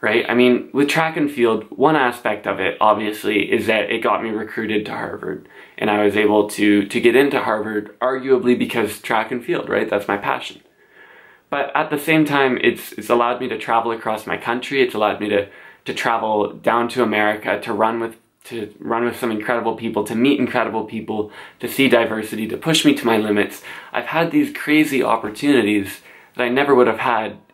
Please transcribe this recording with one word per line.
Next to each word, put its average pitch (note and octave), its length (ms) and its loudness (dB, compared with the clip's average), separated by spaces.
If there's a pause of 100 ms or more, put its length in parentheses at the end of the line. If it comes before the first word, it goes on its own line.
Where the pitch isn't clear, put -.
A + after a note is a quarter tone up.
right? A2+ 260 2
I - 60 0
mean, B2 400 4
with C#3+ 160 2
track D#3+ 280 0
and D3+ 120 0
field, A2 400 0
one D3+ 260 4
aspect A#2+ 520 0
of G2 120 -2
it, F#2 220 -2
obviously, G#2 680 2
is G#2 160 0
that A2 240 0
it A2+ 80 -2
got A2 240 0
me A2+ 60 -4
recruited G#2+ 560 -4
to - 80 -10
Harvard, - 540 -8 (300)
and A2 120 0
I G#2 140 2
was G2+ 140 4
able G#2 340 4
to, G#2 340 4
to A2+ 160 -4
get A#2 140 6
into C3+ 260 4
Harvard, G#2+ 580 -4
arguably B2 580 2
because G#2 440 -2
track A2 300 -2
and B2 120 -6
field, - 260 -4
right? G#2 200 0
That's - 180 -2
my G2+ 100 0
passion. - 440 -6 (880)
But C#3+ 260 -4
at D#3 140 0
the D3+ 80 -4
same D#3 280 2
time, C#3 360 2
it's, - 320 -2
it's G#2+ 160 -12
allowed A#2+ 320 2
me B2+ 60 -6
to A2+ 100 -6
travel A#2 340 0
across A2 360 -6
my F2 100 -4
country. B2 440 -2
It's B2 120 2
allowed G#2 260 0
me G#2 100 -4
to, G2+ 180 2 (380)
to A2+ 80 -8
travel A2 600 0
down A#2 360 0
to B2 140 0
America, G#2+ 580 0
to A2+ 120 -6
run A2+ 260 0
with, A2+ 180 -8 (280)
to A2 340 -10
run A#2 240 -4
with A#2 160 -4
some A#2+ 120 -4
incredible A2 440 -2
people, A2 280 -4
to A2+ 120 -6
meet B2+ 240 2
incredible A2 460 -2
people, G#2+ 460 -8 (280)
to A#2+ 80 -8
see C3+ 220 2
diversity, A2 580 0
to - 100 -6
push D#3+ 280 0
me C#3+ 80 6
to - 120 -4
my A2+ 120 4
limits. G#2 460 0 (280)
I've - 140 -4
had E3 260 -2
these D3 240 0
crazy D3 460 2
opportunities A2 1000 0 (340)
that B2+ 80 -2
I A#2+ 60 0
never C#3 260 4
would B2 120 8
have A2+ 120 0
had A2 380 -2 (160)